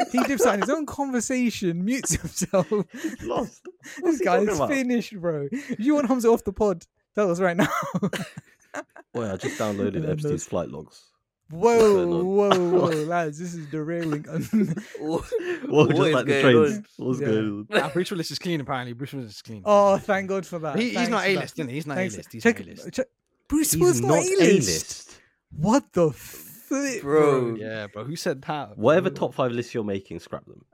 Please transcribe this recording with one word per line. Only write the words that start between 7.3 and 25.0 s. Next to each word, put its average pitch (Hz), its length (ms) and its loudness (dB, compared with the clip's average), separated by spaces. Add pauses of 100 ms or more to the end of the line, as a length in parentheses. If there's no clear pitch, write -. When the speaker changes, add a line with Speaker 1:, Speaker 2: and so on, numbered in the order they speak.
Speaker 1:
us 175 100 -2
right 175 160 2
now. 196 120 2 (320)
<laughs> 196 80 -2 (1040)
Speaker 2:
Well, 113 180 -4
I 95 40 -2
just - 220 -6
downloaded 101 460 -2
Speaker 1:
Yeah, 78 60 -2
Speaker 2:
Epstein's 92 120 -2 (200)
Speaker 1:
that's - 40 -12
Speaker 2:
flight 85 220 -4
logs. 76 340 -16 (480)
Speaker 1:
Whoa, 185 220 2
Speaker 2:
What's 226 100 6
going 190 300 4
on? 175 140 0
Speaker 1:
whoa, 190 440 2
Speaker 2:
<laughs> 180 100 4
Speaker 1:
whoa, 160 240 0
lads, 160 340 -2
this 175 160 -10
is 160 120 -10
derailing. 156 600 -4
<laughs> 165 720 -2
Speaker 3:
Wha-, 311 220 -2
Speaker 2:
Whoa, 320 640 2
Speaker 3:
what - 100 2
Speaker 2:
just - 120 4
Speaker 3:
is 156 60 4
Speaker 2:
like 123 120 2
the 139 160 2
Speaker 3:
going - 0 -
Speaker 2:
trains. 135 340 6
Speaker 3:
on? 113 300 -10
Speaker 2:
What's 123 140 -2
Speaker 1:
Yeah. - 60 -2
Speaker 2:
going 110 120 2 (100)
on? 104 220 -6
Speaker 4:
Nah, 139 180 0
Bruce 175 220 -4
Willis 165 200 -6
is 143 80 -10
clean, 170 220 -4
apparently. 127 320 -6
Bruce 135 220 -12
Willis 123 220 -10
is - 60 -18
clean. 110 220 -16
Speaker 1:
Oh, 202 320 6
thank 190 320 -2
God 190 180 -4
for 175 140 -10
that. 156 180 -4
Speaker 4:
He, 233 120 0
he's 202 40 -6
Speaker 1:
Thanks 240 160 0
Speaker 4:
not 208 140 0
Speaker 1:
for 190 80 2
that. 180 60 2
Speaker 4:
A-list, 135 200 -6
isn't 147 100 -6
he? 120 60 -8
He's 151 120 -6
not 147 100 -6
Speaker 1:
Thanks. 180 180 -4
Speaker 4:
A-list. - 180 -14
He's 113 100 -12
Speaker 1:
Check, 233 180 2
Speaker 4:
not 90 80 -16
A-list. - 240 -16
Speaker 1:
check. - 140 -4 (420)
Bruce 302 240 0
Speaker 2:
He's 311 80 0
Speaker 1:
Willis 359 200 4
not 370 80 0
Speaker 2:
not - 100 6
Speaker 1:
A-list? 381 240 2
Speaker 2:
A-list. 143 800 2 (360)